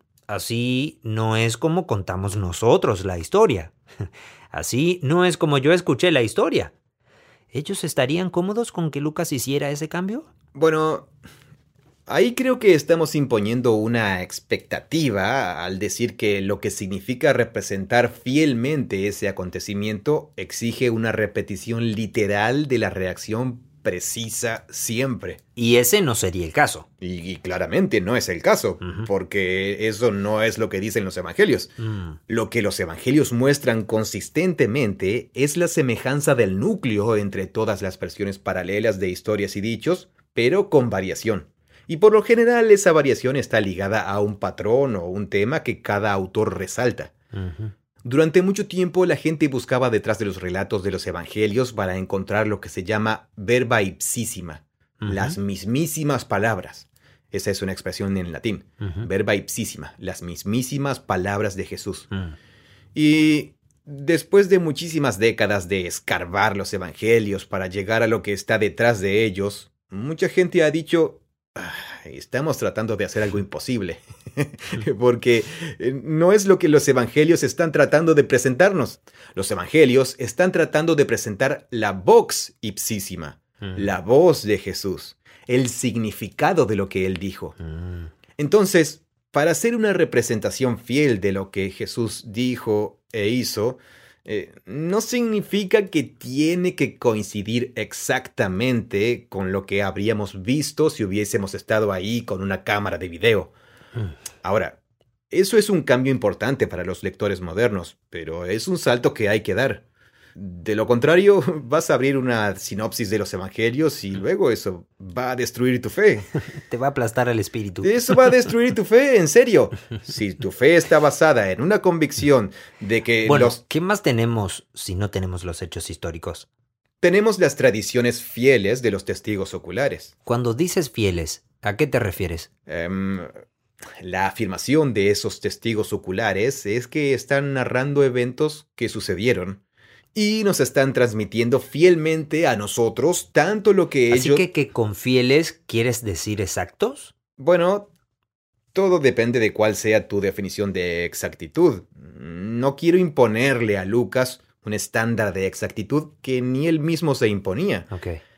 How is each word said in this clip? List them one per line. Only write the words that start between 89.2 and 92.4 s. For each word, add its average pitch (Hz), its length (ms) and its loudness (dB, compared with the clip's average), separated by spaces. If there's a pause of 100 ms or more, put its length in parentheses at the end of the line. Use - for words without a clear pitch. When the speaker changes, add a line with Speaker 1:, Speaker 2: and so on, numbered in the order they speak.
Speaker 2:
para 156 200 2
hacer 233 260 0
una 214 160 2
representación 117 840 0
fiel 127 440 0
de 98 100 0
lo 95 200 -6
que 95 180 -4
Jesús 113 580 -8
dijo 110 720 -2 (140)